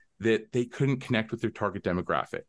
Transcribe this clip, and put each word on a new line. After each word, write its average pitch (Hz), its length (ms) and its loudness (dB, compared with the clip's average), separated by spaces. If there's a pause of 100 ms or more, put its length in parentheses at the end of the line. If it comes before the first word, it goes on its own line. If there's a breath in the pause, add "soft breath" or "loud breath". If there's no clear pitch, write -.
(200 loud breath)
that 110 320 2
they 123 140 0
couldn't 135 340 0
connect 110 320 0
with - 100 -4
their 110 80 0
target 98 320 -2
demographic. 87 680 -2